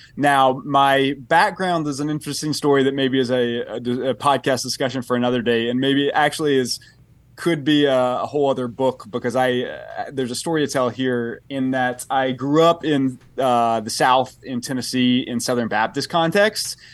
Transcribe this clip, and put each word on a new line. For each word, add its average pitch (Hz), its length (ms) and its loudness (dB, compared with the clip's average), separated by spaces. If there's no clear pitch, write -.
Now, 135 480 4
my 139 520 2
background 175 720 0
is 143 140 -6
an 151 100 -4
interesting 151 420 -6
story 139 300 4
that 135 120 2
maybe 135 260 0
is 120 100 0
a, 120 300 0
a, 107 160 -8
a 123 400 -2
podcast 135 480 0
discussion 127 380 -4
for 127 120 -2
another 123 280 0
day, 117 280 0
and 123 80 -2
maybe 139 320 2
actually 147 480 0
is, 123 220 -2
could 160 280 -2
be 147 220 4
a, 127 340 2
a 110 60 -2
whole 139 240 0
other 127 180 -2
book, 123 400 -2
because 120 260 -4
I, 127 260 2
uh, 73 520 -10
there's 127 180 -4
a 123 40 -6
story 156 320 -2
to 123 40 -6
tell 127 200 0
here 120 580 -4
in 131 220 -4
that 127 400 -2
I 131 220 0
grew 143 300 2
up 170 220 4
in, 135 340 0
uh, 117 420 2
the 107 80 -10
South 131 540 2
in 123 180 -8
Tennessee 123 680 0
in 120 140 -6
Southern 120 280 -2
Baptist 113 420 -2
context, 185 680 0